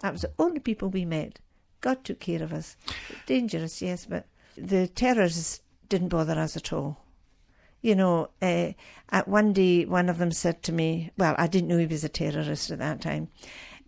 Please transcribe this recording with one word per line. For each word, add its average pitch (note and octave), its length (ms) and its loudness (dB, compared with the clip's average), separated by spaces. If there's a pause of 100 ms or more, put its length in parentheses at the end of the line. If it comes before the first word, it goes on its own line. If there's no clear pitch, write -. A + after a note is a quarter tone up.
That G3 100 -4
was F3+ 100 -8
the - 180 -4
only D#4+ 200 2
people G#3+ 300 -2
we F#3 160 -2
met. D#3+ 340 -4 (420)
God C4 220 0
took - 160 -8
care E3+ 220 -4
of D#3+ 100 -6
us. D#3 240 -8 (520)
Dangerous, G3+ 520 -2
yes, F3+ 280 -6
but - 180 -8 (320)
the F#3 300 2
terrorists F#3 720 2 (260)
didn't F3+ 220 0
bother D#3+ 300 0
us D#3 180 -2
at - 160 -8
all. D3 320 -6 (760)
You A3+ 120 4
know, F3+ 360 4 (120)
uh, F3 300 0 (380)
at - 180 0
one G#3 260 4
day, F3+ 320 6
one F3+ 240 2
of E3 80 0
them F3 140 0
said - 320 -2
to E3 80 -4
me, E3 460 0
well, E3 200 4
I E3+ 80 4
didn't E3+ 220 2
know E3+ 100 2
he E3+ 80 4
was D#3 180 -4
a D#3 60 -4
terrorist D3+ 600 -4
at D#3 80 -8
that D3+ 220 -4
time. D#3 260 -6 (600)